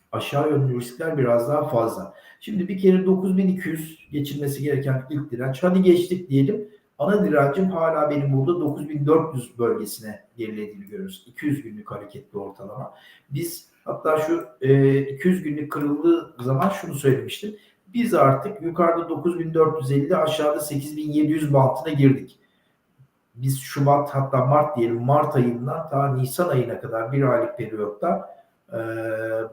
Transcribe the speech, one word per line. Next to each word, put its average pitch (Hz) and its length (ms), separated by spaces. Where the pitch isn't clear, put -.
aşağı 143 380
yönlü 131 300
riskler 156 380
biraz 120 300
daha 147 200
fazla. - 460
Şimdi 190 280
bir 196 100
kere 185 280
dokuz 190 300
bin 190 120
iki 180 200
yüz 160 440
geçilmesi 143 500
gereken 135 480
ilk 143 200
direnç. 131 320
Hadi 185 200
geçtik 180 480
diyelim. 139 380
Ana 190 260
direncim 151 460
hala 160 400
benim 139 260
burada 135 240
dokuz 147 280
bin 143 180
dört 156 280
yüz - 240
bölgesine 107 680
gerilediğini 104 500
görüyoruz. 95 400
İki - 200
yüz 139 160
günlük 107 280
hareketli 104 480
ortalama. - 560
Biz - 380
hatta 156 340
şu, 165 260
e, 135 400
iki 135 280
yüz 180 140
günlük 147 300
kırıldığı 151 680
zaman 135 280
şunu 170 260
söylemiştim. 135 640
Biz 240 200
artık 139 480
yukarıda 165 460
dokuz 160 300
bin 160 160
dört 156 280
yüz 135 100
elli, 143 240
aşağıda 156 440
sekiz 147 360
bin 151 160
yedi 151 200
yüz 151 220
bantına 131 380
girdik. 139 460
Biz 135 260
Şubat 139 540
hatta 127 300
Mart 147 320
diyelim, 117 240
Mart 139 360
ayından 127 540
ta 135 260
Nisan 131 320
ayına 120 320
kadar 117 320
bir 139 100
aylık 120 360
periyotta, 110 760
e, 117 60